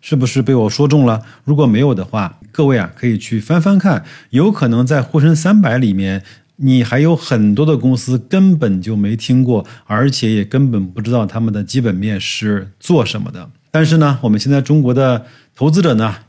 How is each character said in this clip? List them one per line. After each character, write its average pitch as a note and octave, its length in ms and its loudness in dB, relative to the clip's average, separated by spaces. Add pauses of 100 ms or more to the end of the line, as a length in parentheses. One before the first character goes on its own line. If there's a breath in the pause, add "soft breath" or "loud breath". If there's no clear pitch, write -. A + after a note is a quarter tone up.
是 - 120 -4
不 B2+ 120 0
是 C3+ 160 -2
被 C3+ 120 0
我 A2+ 140 2
说 C#3+ 180 0
中 C#3+ 200 4
了？ A2 160 0 (220 loud breath)
如 C#3+ 120 0
果 D3 100 2
没 A2+ 140 2
有 C#3 140 2
的 F#2+ 100 -6
话， G2 340 -6 (140)
各 D3+ 140 0
位 C3+ 100 2
啊， F#2 180 -4
可 - 120 -6
以 A2+ 100 0
去 A2 240 -6
翻 E3 220 0
翻 G3 160 4
看， F#3 260 0 (260 loud breath)
有 E3 220 2
可 C#3 160 -2
能 A#2 180 0
在 C#3+ 140 0
沪 C#3 180 -2
深 D#3 160 4
三 F#3 280 2
百 B2+ 160 2
里 A2+ 160 0
面， F#2+ 280 -4 (340 loud breath)
你 C3 280 2
还 B2+ 160 -2
有 D#3+ 160 2
很 G#2+ 380 0
多 C#3+ 100 0
的 D#3 140 2
公 B2+ 180 0
司 B2+ 220 -4 (100)
根 F#3+ 300 4
本 G2 240 -2
就 A2 120 -4
没 G#2 220 -2
听 B2+ 260 0
过， A#2+ 220 0 (220 loud breath)
而 A#2+ 240 0
且 A#2+ 240 -2
也 G#2 100 0
根 C3 260 0
本 G2+ 160 -2
不 F2+ 140 -12
知 G#2 100 -6
道 A#2+ 140 0
他 G#2 160 -6
们 A2 140 -2
的 G2+ 100 -4
基 C3 160 -4
本 A2+ 140 -2
面 G2 260 -4
是 G2+ 580 -6
做 E3 240 0
什 G#2 160 -6
么 G2+ 120 -10
的。 F2+ 180 -18 (220)
但 D#3+ 160 0
是 D#3+ 120 2
呢， C#3+ 240 2
我 A#2+ 60 -2
们 G#2+ 100 2
现 B2+ 120 -2
在 C#3+ 100 2
中 D3 220 0
国 B2 100 0
的 B2+ 320 0 (300 loud breath)
投 C#3+ 160 0
资 E3 100 2
者 E3 140 2
呢 A2 180 -2 (160)